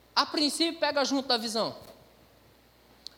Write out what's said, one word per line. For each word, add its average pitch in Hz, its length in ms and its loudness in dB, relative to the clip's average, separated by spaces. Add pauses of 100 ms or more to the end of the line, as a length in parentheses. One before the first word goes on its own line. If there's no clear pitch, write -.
(160)
a 277 100 4
princípio, 330 540 0
pega 285 240 2
junto 269 240 0
da 247 80 2
visão. 214 400 -2 (1400)